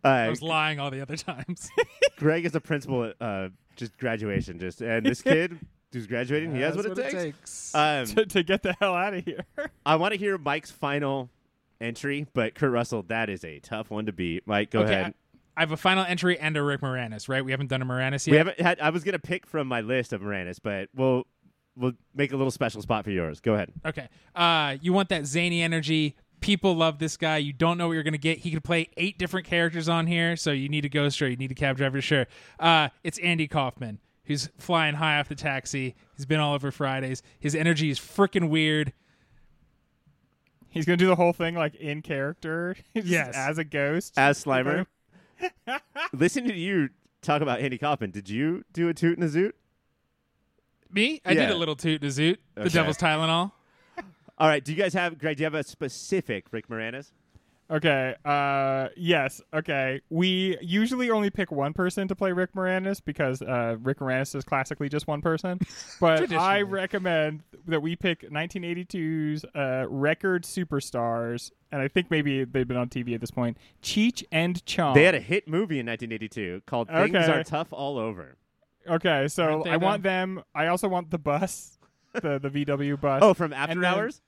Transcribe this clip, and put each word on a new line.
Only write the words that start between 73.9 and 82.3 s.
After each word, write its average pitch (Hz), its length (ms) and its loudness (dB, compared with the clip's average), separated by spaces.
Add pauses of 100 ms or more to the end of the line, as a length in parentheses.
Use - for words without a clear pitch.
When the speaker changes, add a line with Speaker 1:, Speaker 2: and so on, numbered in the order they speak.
Speaker 3:
and 170 360 0
Chong. 151 260 2
Speaker 1:
They 143 120 10
had 180 100 4
a 131 40 -2
hit 147 280 -4
movie 160 320 -2
in 117 80 -6
nineteen 117 240 -6
eighty-two 104 560 -6
called 117 220 -4
Things 170 260 2
Speaker 3:
Okay. 165 160 4
Speaker 1:
Are 151 120 0
Tough 156 300 -6
All 139 240 -6
Over. 90 400 -8 (500)
Speaker 3:
Okay, 165 420 2
so 170 160 0
Speaker 2:
Aren't 156 180 2
they 165 80 -2
Speaker 3:
I 165 60 2
want 190 260 2
Speaker 2:
them? 185 320 0
Speaker 3:
them. 180 80 -14 (100)
I 156 140 0
also 180 200 0
want 175 220 -2
the 170 80 -4
bus, 147 640 -2 (340)
the, 156 240 -2